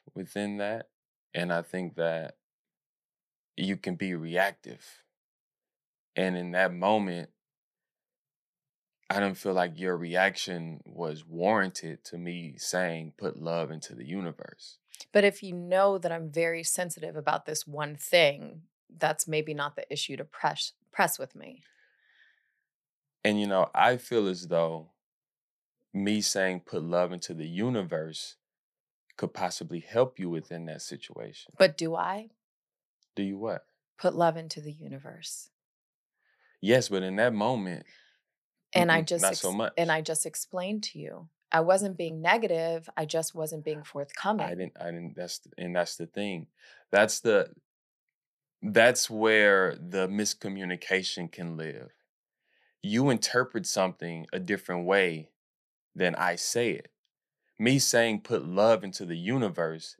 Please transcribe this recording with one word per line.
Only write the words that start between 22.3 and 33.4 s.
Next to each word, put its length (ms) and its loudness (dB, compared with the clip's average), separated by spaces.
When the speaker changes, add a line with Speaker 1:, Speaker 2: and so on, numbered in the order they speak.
Speaker 1:
And, 160 4
you 80 0
know, 260 4
I 220 6
feel 320 0
as 180 -4
though 460 -2
me 280 0
saying, 400 0
"Put 240 -6
love 280 2
into 220 -10
the 140 -8
universe," 880 -4
could 180 -4
possibly 460 -4
help 400 0
you 100 -4
within 360 -8
that 160 -12
situation. 760 -14
Speaker 2:
But 180 6
do 200 -4
I? 340 -4
Speaker 1:
Do 80 -2
you 140 -6
what? 280 -6